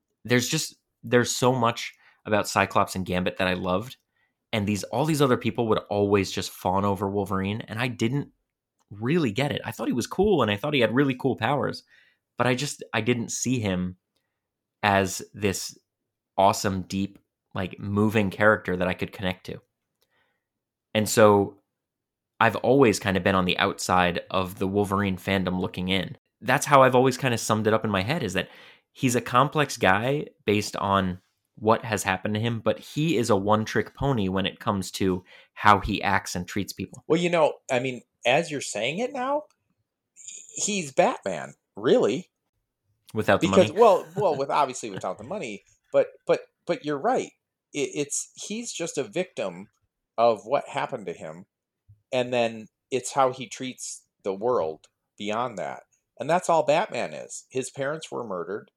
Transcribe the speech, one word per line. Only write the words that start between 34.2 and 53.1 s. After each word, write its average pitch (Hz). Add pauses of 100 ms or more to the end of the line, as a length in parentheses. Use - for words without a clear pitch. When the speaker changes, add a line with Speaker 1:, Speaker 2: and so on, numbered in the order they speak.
Speaker 1:
when 95
it -
comes 98
to 92 (300)
how 104
he -
acts 98
and 87
treats -
people. -
Speaker 2:
Well, 165
you 175
know, 156 (160)
I 123
mean, 127 (220)
as 156
you're 139
saying 127
it 277
now, 285 (1120)
he's 185
Batman, 85 (220)
really. 143 (840)
Speaker 1:
Without 104
the -
Speaker 2:
Because, 127
Speaker 1:
money. 170
Speaker 2:
well, 220
Speaker 1:
<laughs> 175
Speaker 2:
well, 185
with, -
obviously 131
without 92
the 104
money, 139 (280)
but, 139 (180)
but, 160 (220)
but 170
you're 147
right. 151 (420)
It, 143
it's, -
he's 233
just -
a 135
victim 104 (480)
of 110
what 135
happened 131
to 85
him, 82 (680)
and 123
then 117 (220)
it's 123